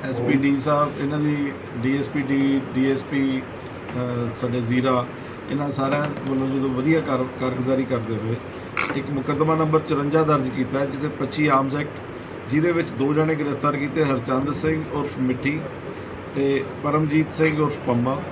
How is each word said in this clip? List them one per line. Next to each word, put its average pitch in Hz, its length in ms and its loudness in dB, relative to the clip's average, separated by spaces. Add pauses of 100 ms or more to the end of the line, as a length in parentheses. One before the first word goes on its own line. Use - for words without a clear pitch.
ਐਸ 127 160 -4
ਪੀ 131 120 2
ਡੀ 139 280 4
ਸਾਹਿਬ, 147 400 2
ਇਹਨਾਂ 147 180 -2
ਦੀ 147 340 0 (240)
ਡੀ 131 220 2
ਐਸ 127 100 -2
ਪੀ 147 140 -2
ਡੀ, 139 380 2 (140)
ਡੀ 131 160 4
ਐਸ 135 120 0
ਪੀ, 135 380 0
ਅਹ, 120 960 -6
ਸਾਡੇ 123 240 0
ਜ਼ੀਰਾ, 123 460 4 (440)
ਇਹਨਾਂ 143 200 -2
ਸਾਰਿਆਂ 139 340 0 (260)
ਵੱਲੋਂ 135 180 0
ਜਦੋਂ 135 200 0
ਵਧੀਆ 135 320 2
ਕਾਰ-, 131 240 0 (160)
ਕਾਰਗੁਜ਼ਾਰੀ 127 440 0
ਕਰਦੇ 113 320 -2
ਹੋਏ 110 200 -2 (600)
ਇੱਕ 139 140 -4
ਮੁਕੱਦਮਾ 147 440 2
ਨੰਬਰ 156 260 4
ਚੁਰੰਜਾ 151 420 2
ਦਰਜ 139 280 4
ਕੀਤਾ 135 300 0
ਹੈ, 139 60 2
ਜਿਸ 135 140 -6
'ਤੇ 147 80 -2
ਪੱਚੀ 143 380 0
ਆਰਮਜ਼ 135 300 4
ਐਕਟ, 147 240 -4 (500)
ਜਿਹਦੇ 156 220 4
ਵਿੱਚ 165 160 0
ਦੋ 135 260 0
ਜਣੇ 156 200 4
ਗ੍ਰਿਫਤਾਰ 147 420 0
ਕੀਤੇ, 143 280 0
ਹਰਚੰਦ 135 480 0
ਸਿੰਘ 156 400 0
ਉਰਫ 143 260 -4
ਮਿੱਠੀ 127 420 0 (760)
ਤੇ 139 300 2 (180)
ਪਰਮਜੀਤ 151 500 2
ਸਿੰਘ 156 300 2
ਉਰਫ 147 140 0 (100)
ਪੰਮਾ। 127 460 0